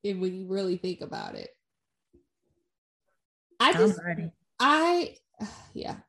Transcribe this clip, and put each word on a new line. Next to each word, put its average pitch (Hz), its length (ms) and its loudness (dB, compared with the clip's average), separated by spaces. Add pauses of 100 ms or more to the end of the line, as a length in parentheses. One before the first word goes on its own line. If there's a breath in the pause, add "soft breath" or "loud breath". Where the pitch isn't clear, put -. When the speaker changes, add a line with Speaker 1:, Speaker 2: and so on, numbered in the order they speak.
Speaker 1:
And 196 160 -2
when 185 160 -2
you 190 120 -10
really 190 300 -2
think 180 240 -6
about - 340 -10
it, - 200 -14 (2000)
I 254 100 6
Speaker 2:
I'm 359 80 4
Speaker 1:
just, 202 260 6
Speaker 2:
ready. 165 280 -4 (280)
Speaker 1:
I, 320 560 4 (240)
<sighs> - 360 -14
yeah. - 220 -8 (120)